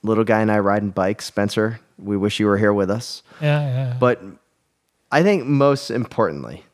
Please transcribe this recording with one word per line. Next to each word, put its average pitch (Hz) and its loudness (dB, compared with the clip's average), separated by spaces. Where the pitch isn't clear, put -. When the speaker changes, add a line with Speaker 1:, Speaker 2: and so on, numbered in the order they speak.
Speaker 1:
little 110 2
guy 107 2
and 107 2
I 107 2
riding 101 0
bikes. 98 -2
Spencer, 107 -2
we 101 -6
wish 98 -2
you 107 2
were 101 2
here 104 4
with 98 0
us. 117 -6
Speaker 2:
Yeah, 147 0
yeah. 131 -4
Speaker 1:
But 123 2
I 147 4
think 190 2
most 139 2
importantly 87 -4